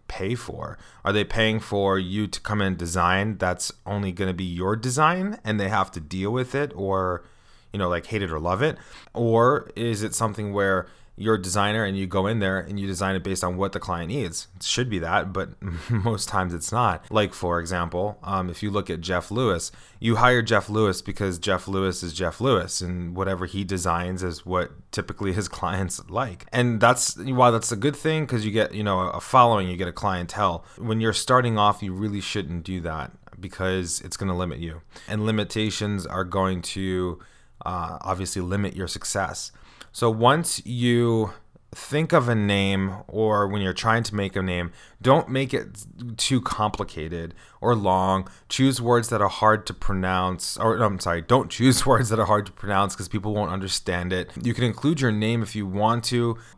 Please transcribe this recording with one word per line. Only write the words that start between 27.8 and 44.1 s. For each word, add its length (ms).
thing, 320
'cause 160
you 80
get, 220
you 100
know, 160
a 220
following, 480
you 80
get 100
a 60
clientele. 720
When 220
you're 140
starting 440
off, 240
you 120
really 260
shouldn't 460
do 160
that, 320
because 640
it's 160
gonna 180
limit 240
you. 220
And 180
limitations 800
are 200
going 360
to, 460
uh, 360
obviously 400
limit 340
your 140
success. 640
So 180
once 560
you 680
think 380
of 160
a 80
name, 600
or 400
when 140
you're 100
trying 320
to 100